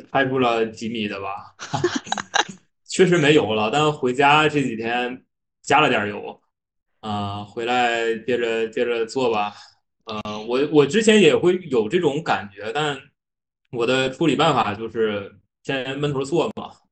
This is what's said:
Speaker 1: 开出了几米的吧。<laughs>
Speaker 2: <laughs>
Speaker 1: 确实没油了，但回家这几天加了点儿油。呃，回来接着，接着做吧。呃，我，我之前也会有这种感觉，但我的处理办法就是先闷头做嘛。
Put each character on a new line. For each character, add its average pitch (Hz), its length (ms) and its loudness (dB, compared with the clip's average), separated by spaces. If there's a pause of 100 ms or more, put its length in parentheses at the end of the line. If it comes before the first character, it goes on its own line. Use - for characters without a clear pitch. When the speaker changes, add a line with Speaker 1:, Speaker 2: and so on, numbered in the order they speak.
Speaker 1:
开 135 140 0
出 131 140 -2
了 117 260 2
几 110 240 -8
米 110 180 -6
的 101 140 -8
吧。 98 380 -12
<laughs> - 680 -6 (200)
Speaker 2:
<laughs> - 440 -18
Speaker 1:
确 185 180 4
实 175 120 4
没 147 160 6
油 107 180 2
了， 107 180 0
但 151 220 2
回 127 220 -2
家 147 340 4
这 147 140 0
几 117 140 -4
天 123 480 -6 (360)
加 147 200 2
了 147 100 4
点 117 100 0
儿 104 80 -2
油。 - 320 -10 (600)
呃， 104 440 -6
回 117 220 -8
来 117 540 0
接 120 180 -2
着， 113 300 0
接 120 160 -2
着 117 200 -2
做 123 260 0
吧。 104 220 -2 (520)
呃， 107 160 -10 (260)
我， 127 140 0 (100)
我 147 160 6
之 196 160 0
前 214 180 6
也 147 140 6
会 175 240 2 (120)
有 208 180 2
这 190 100 0
种 156 240 0
感 101 320 -2
觉， 101 180 -10
但 143 260 -4 (760)
我 117 140 -2
的 131 240 2
处 165 160 -2
理 131 100 2
办 151 180 2
法 104 200 0
就 113 140 -8
是 104 460 -2 (280)
先 135 360 -6
闷 147 140 -2
头 135 100 -2
做 135 240 0 (100)
嘛。 - 140 -12 (220)